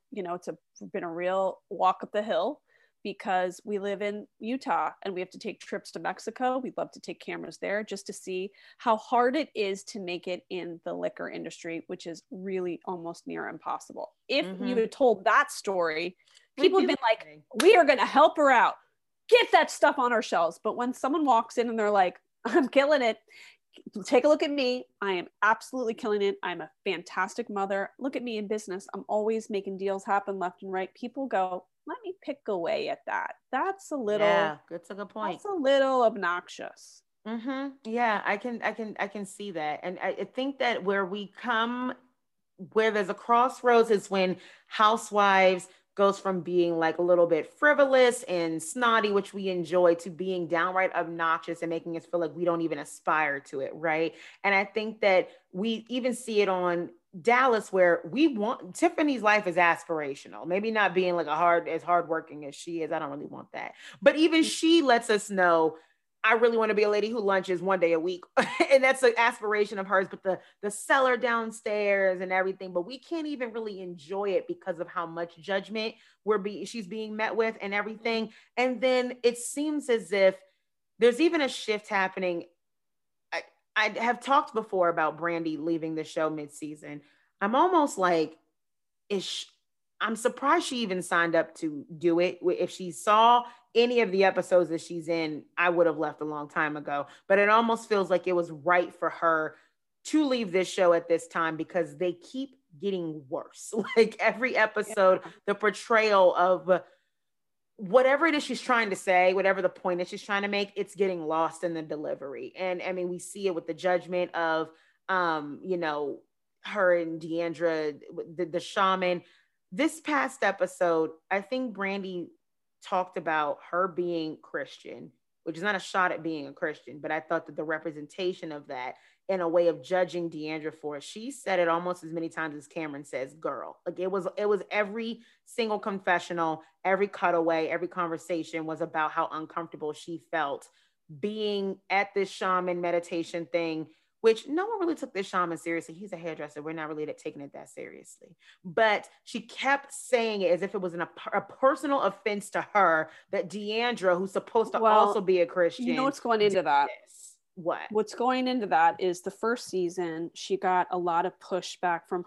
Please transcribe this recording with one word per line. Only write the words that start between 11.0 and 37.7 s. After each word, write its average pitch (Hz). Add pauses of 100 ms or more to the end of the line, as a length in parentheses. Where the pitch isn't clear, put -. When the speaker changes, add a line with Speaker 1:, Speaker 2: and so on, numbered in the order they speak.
Speaker 1:
industry, 165
which 185
is 165
really 185
almost 170
near 165
impossible." - (120)
If 285
Speaker 2:
Mm-hmm. -
Speaker 1:
you 247
had 220
told 220
that 233
story, 175 (400)
Speaker 2:
We 359
Speaker 1:
people 370
have 254
Speaker 2:
do -
Speaker 1:
been - (120)
like, 220
Speaker 2:
say. - (100)
Speaker 1:
"We 339
are 339
gonna 269
help 294
her 285
out. 208 (540)
Get 466
that 330
stuff 294
on 240
our 214
shelves." 175
But 202
when 240
someone 294
walks 226
in 233
and 226
they're 208
like, 185 (260)
"I'm 247
killing 277
it. 233 (840)
Take 247
a -
look 302
at 302
me. 254 (140)
I 196
am 175 (160)
absolutely 226
killing 208
it. 196
I'm 175
a 156 (140)
fantastic 190
mother. 196
Look 269
at 240
me 233
in 208
business. 202
I'm 196
always 214
making 196
deals 196
happen 202
left 180
and 190
right." 185
People 254
go, 185 (200)
"Let 330
me 370
pick -
away 151
at -
that." - (160)
That's 370
a 302
little 208
Speaker 2:
Yeah, 143 (100)
that's 170
a 202
good 196
point. 208
Speaker 1:
that's -
a 403
little 269
obnoxious. - (240)
Speaker 2:
Mm-hmm. 262 (160)